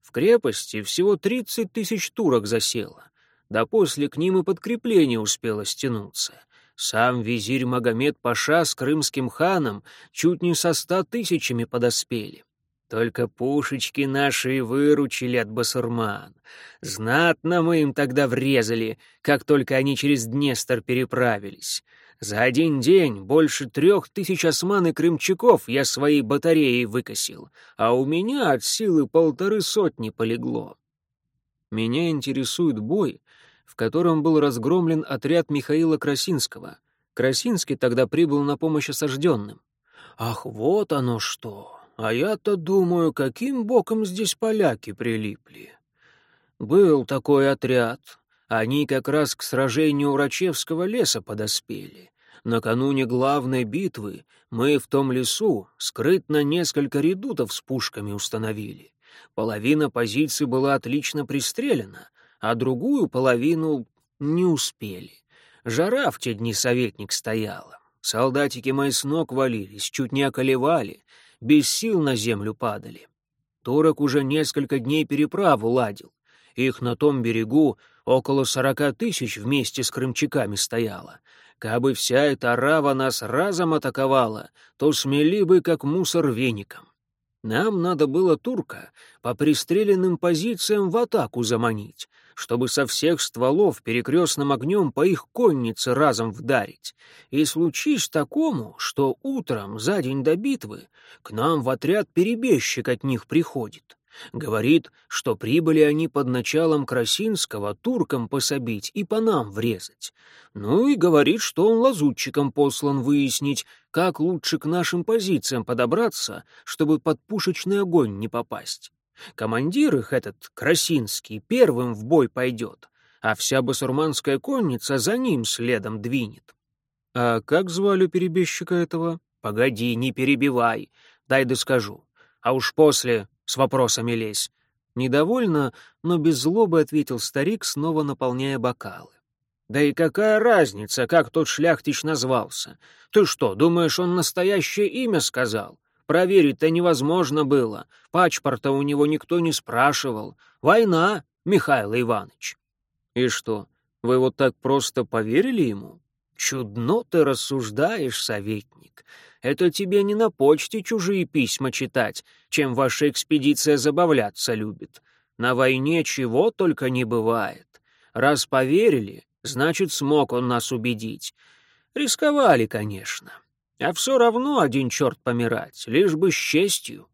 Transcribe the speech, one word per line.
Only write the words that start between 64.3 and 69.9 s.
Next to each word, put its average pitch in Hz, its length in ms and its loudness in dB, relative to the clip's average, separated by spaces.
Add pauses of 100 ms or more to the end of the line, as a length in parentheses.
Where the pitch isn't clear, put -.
успели. 117 680 -4 (520)
Жара 190 460 0
в - 80 -14
те 120 160 -6
дни, 113 180 -6
советник, 120 600 -2
стояла. 110 680 -6 (220)
Солдатики 131 680 -2
мои 139 200 0
с - 140 -2
ног 151 260 -4
валились, 110 540 -4
чуть - 260 -6